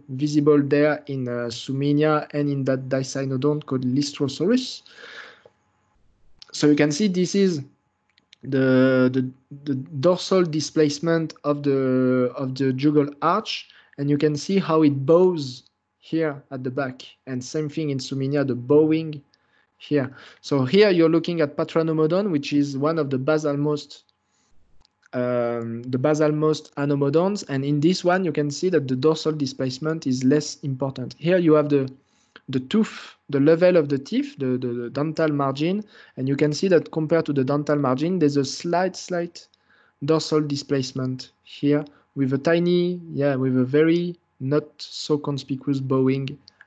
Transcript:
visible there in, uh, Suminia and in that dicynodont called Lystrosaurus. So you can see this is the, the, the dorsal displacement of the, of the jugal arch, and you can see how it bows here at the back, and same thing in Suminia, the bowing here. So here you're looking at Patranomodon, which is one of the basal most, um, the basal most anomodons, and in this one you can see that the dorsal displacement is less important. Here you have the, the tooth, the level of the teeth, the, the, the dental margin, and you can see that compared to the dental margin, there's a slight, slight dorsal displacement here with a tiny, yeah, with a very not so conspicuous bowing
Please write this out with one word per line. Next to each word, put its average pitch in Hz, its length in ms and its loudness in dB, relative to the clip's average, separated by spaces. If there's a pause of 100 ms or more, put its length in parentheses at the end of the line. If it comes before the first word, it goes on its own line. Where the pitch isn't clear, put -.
visible 147 520 2
there 147 460 2
in, 131 200 -6
uh, 120 220 -6
Suminia 147 840 0
and 147 160 -2
in 139 160 -2
that 131 220 -2
dicynodont 135 800 -2
called 131 180 -4
Lystrosaurus. 147 1000 -2 (1700)
So - 160 0
you 147 80 6
can 147 160 2
see 214 160 0
this 180 260 0
is 185 280 2 (840)
the, 131 720 4
the, 131 160 0 (340)
the 147 120 -4
dorsal 170 680 0
displacement 156 1000 0
of 147 180 -2
the, 127 760 2
of 131 200 -6
the 135 180 0
jugal 147 340 2 (140)
arch, 180 480 -2 (300)
and 143 100 -2
you 147 80 2
can 151 180 0
see 190 220 -2
how 160 240 2
it 139 240 2
bows 160 580 2 (360)
here 151 500 -6
at 131 140 -10
the 131 80 -6
back, 131 320 -8 (240)
and 127 160 -8
same 156 260 -6
thing 151 220 -4
in 131 80 -4
Suminia, 135 460 -2
the 120 100 -2
bowing 151 680 2 (560)
here. 131 380 -4 (260)
So 135 240 0
here 202 240 6
you're 165 200 4
looking 165 320 0
at 147 140 -2
Patranomodon, 160 760 0
which 147 220 -2
is 143 240 0
one 156 200 0
of 143 120 -2
the 135 80 -2
basal 147 400 0
most, 147 460 -4 (1080)
um, 120 720 -2
the 127 140 -4
basal 151 340 2
most 151 440 0
anomodons, 143 720 0
and 135 160 -2
in 147 140 0
this 175 240 2
one 180 200 2
you 165 80 0
can 147 180 -2
see 175 200 -4
that 147 180 0
the 131 80 -2
dorsal 156 360 0
displacement 147 760 -4
is 127 160 -2
less 147 380 2
important. 131 560 -6
Here 170 200 0
you 165 160 4
have 147 160 4
the, 135 220 0 (580)
the 135 100 -2
tooth, - 560 -2 (140)
the 139 100 0
level 165 360 6
of 147 140 2
the 143 80 0
teeth, 240 400 -4
the, 127 200 -2
the, 127 100 -4
the 120 220 -6
dental 151 400 -2
margin, 147 540 -2 (340)
and 131 100 -4
you 139 80 0
can 151 180 2
see 190 140 -2
that 160 240 2
compared 160 340 0
to 147 80 -2
the 135 100 2
dental 147 340 0
margin, 147 420 0
there's 143 180 2
a 139 80 2
slight, 175 500 -2
slight 175 520 -8 (580)
dorsal 156 360 2
displacement 135 880 -4 (120)
here 147 400 0 (320)
with 135 180 -2
a 139 40 0
tiny, 175 640 2 (120)
yeah, 139 220 0
with 131 220 0
a 127 80 2
very 165 500 2 (240)
not 147 260 0 (120)
so - 400 -4
conspicuous 139 640 -4
bowing 135 580 0 (300)